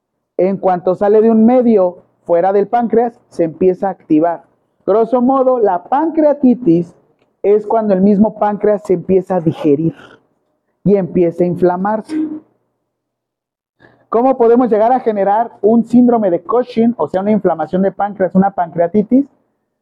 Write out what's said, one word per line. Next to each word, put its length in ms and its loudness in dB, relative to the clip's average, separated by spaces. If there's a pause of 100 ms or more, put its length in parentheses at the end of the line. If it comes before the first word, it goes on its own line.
(380)
En 180 -2
cuanto 380 -2
sale 260 2
de 100 4
un 140 4
medio 600 2 (180)
fuera 320 0
del 140 0
páncreas, 600 -2
se 160 -4
empieza 440 -2
a 20 -4
activar. 540 -2 (420)
Grosso 340 0
modo, 380 0
la 260 -2
pancreatitis 1120 0 (460)
es 240 0
cuando 260 -2
el 80 0
mismo 380 2
páncreas 460 -2
se 100 0
empieza 420 -2
a 40 -2
digerir 540 -2 (880)
y 120 2
empieza 480 -2
a 40 -2
inflamarse. 680 -4 (1900)
¿Cómo 300 0
podemos 320 2
llegar 220 2
a 80 0
generar 600 -2
un 240 2
síndrome 460 2
de 100 -2
Cushing, 560 -2
o 120 -4
sea, 120 -6
una 120 0
inflamación 500 -2
de 80 0
páncreas, 460 -4
una 160 2
pancreatitis? 760 -2 (560)